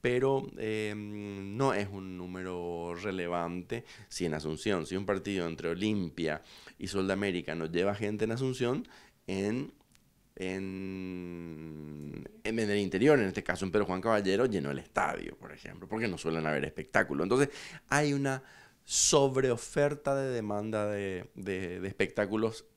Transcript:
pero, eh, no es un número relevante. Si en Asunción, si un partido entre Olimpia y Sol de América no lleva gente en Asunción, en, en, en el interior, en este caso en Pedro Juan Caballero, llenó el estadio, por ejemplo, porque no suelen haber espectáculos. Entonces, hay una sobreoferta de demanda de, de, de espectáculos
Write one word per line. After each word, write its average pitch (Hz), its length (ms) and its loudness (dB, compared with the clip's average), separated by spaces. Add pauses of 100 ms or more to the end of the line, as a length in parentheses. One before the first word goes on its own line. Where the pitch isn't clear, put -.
pero, 131 440 2 (120)
eh, 107 380 -2
no 104 760 -2
es 101 160 0
un 95 280 -8
número 90 800 -6
relevante. 87 880 -2 (240)
Si - 160 -4
en 78 80 0
Asunción, 78 520 0
si 92 120 -4
un 98 80 -2
partido 95 420 0
entre 82 220 -4
Olimpia 87 720 0 (360)
y - 100 -6
Sol 95 200 0
de 98 60 2
América 90 420 0
no 82 100 -2
lleva 90 300 2
gente 107 300 -2
en 110 60 -2
Asunción, 127 560 0 (400)
en, 101 440 -2 (640)
en, 87 1900 -8 (160)
en 113 160 0
el 104 200 2
interior, 104 400 6
en 101 80 2
este 92 160 -2
caso 90 200 0
en 92 80 -2
Pedro 104 140 4
Juan 90 160 -2
Caballero, 107 460 4
llenó 78 240 0
el 67 80 -4
estadio, - 580 -2
por - 160 -16
ejemplo, - 340 -14
porque 110 200 -2
no 87 100 -2
suelen 80 300 0
haber 71 180 2
espectáculos. 76 580 0
Entonces, 127 260 4 (380)
hay 143 240 4
una 139 320 0 (400)
sobreoferta 139 1300 4
de 135 160 0
demanda 107 580 0
de, 98 460 -4
de, 92 440 -4
de 92 80 -4
espectáculos 107 800 0 (120)